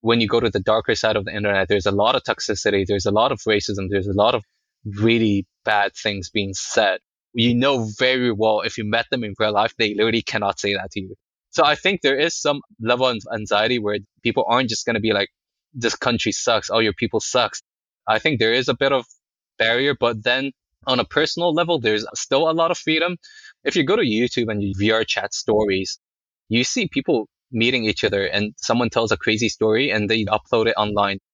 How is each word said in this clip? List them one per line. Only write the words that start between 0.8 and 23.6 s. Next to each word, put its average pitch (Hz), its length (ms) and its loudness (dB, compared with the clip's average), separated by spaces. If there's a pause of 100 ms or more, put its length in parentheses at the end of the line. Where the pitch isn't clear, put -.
side 110 220 0
of 101 100 -2
the - 100 -8
internet, 101 320 0
there's 98 200 0
a 101 40 0
lot 107 240 2
of 127 80 -2
toxicity, 101 640 -2
there's 101 220 -2
a 101 40 0
lot 113 200 2
of 113 160 -6
racism, 101 420 -2
there's 95 180 -2
a 101 60 -4
lot 107 220 4
of 107 80 -4 (420)
really 107 640 2 (180)
bad 104 300 0
things 98 340 -6
being 98 240 -4
said. 98 460 0 (340)
You 120 220 2
know 123 420 0
very 127 340 0
well 107 300 2
if 113 160 -6
you 113 60 -6
met 110 260 -2
them 123 140 -4
in 101 160 -8
real 107 140 2
life, 104 260 2
they 104 160 0
literally 110 260 2
cannot 104 380 -2
say 101 160 -2
that 95 160 -8
to 104 100 -8
you. 92 140 -12 (340)
So 160 160 2
I 147 80 4
think 185 280 -2
there 139 180 2
is 160 200 0
some 143 220 -2 (180)
level 123 280 2
of 120 100 0 (160)
anxiety 110 460 0
where 104 180 -2 (240)
people 120 260 0
aren't 120 220 2
just 113 160 -6
gonna 113 140 -2
be 107 140 0
like, 101 160 0 (440)
"This 117 220 -2
country 117 360 -2
sucks, - 380 -2
all 113 140 2
your 107 100 0
people 113 260 -2
sucks." - 440 -2 (440)
I 110 120 2
think 147 200 0
there 113 140 4
is 127 160 0
a 131 60 0
bit 135 160 2
of 127 160 0 (500)
barrier, 123 420 2
but 117 240 0
then 131 280 0 (340)
on 131 140 2
a 117 60 2
personal 165 480 0
level, 165 260 0
there's 107 260 0 (100)
still 151 340 0
a - 40 0
lot 165 180 0
of 170 60 -2
freedom. 165 400 -2 (460)